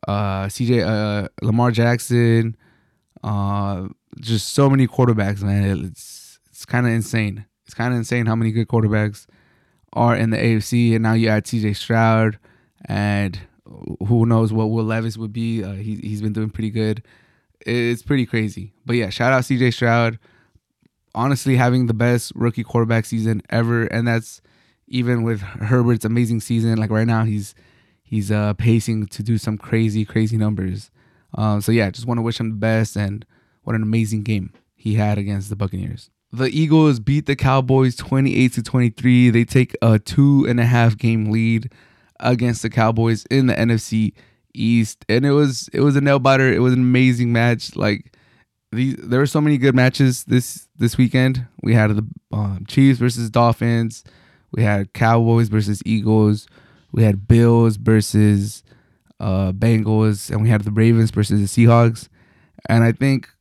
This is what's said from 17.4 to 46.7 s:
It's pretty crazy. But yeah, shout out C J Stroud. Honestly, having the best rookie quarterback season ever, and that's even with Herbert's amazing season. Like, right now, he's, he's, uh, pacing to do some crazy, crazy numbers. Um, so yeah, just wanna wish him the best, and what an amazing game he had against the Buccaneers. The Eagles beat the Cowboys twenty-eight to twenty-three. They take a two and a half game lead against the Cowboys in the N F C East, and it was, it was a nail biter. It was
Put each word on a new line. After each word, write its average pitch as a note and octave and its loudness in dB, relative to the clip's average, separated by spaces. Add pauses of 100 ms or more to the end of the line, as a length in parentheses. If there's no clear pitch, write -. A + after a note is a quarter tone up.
It's A#2+ -4
pretty C3 0
crazy. G#2 -6 (120)
But A#2+ -2
yeah, A2+ -2
shout B2 0
out B2+ 0
C C3 -2
J B2 2
Stroud. A#2 0 (960)
Honestly, C3 0
having B2 2
the A#2 -2
best A#2+ -2
rookie A#2 -4
quarterback A2+ -2
season A2 -2
ever, A#2 0
and A#2 -4
that's A#2 -4 (460)
even B2 -2
with A2+ -4
Herbert's A#2 0
amazing A#2 0
season. A2+ -2
Like, A2 -2
right A2 0
now, A2+ 0
he's, G#2 -6 (460)
he's, G#2 -4
uh, G#2 0
pacing A2+ 0
to - -12
do A2+ -2
some G#2+ -4
crazy, A2 -2
crazy A2 -2
numbers. G2+ -4 (440)
Um, G#2 -2
so A2+ -2
yeah, A2 2
just A#2 -12
wanna A#2+ -4
wish A2+ -4
him A2+ -6
the A2 -8
best, A2 -2
and G#2 -6 (360)
what A2+ -6
an A2 -2
amazing G#2+ -2
game G2+ -4 (240)
he A2 -4
had G#2 0
against G2 -6
the G#2+ -8
Buccaneers. F#2+ -8 (240)
The B2+ -2
Eagles D3+ 2
beat C#3+ -2
the C3 0
Cowboys C3 2
twenty-eight C3+ 0
to A#2 -4
twenty-three. B2 2
They A#2 2
take - 0
a A2 4
two C#3 2
and A#2+ 0
a A#2 2
half A#2 2
game A2+ -2
lead A2+ 0 (480)
against A#2+ -2
the A2+ -4
Cowboys A2+ 0
in C3 2
the B2 0
N A#2 0
F A2+ 2
C A2 -2 (420)
East, A2+ 0
and B2 0
it C#3+ 2
was, C#3 0
it - 0
was C#3 2
a C#3+ 2
nail C#3 2
biter. C3 4
It F2 0
was B2+ 4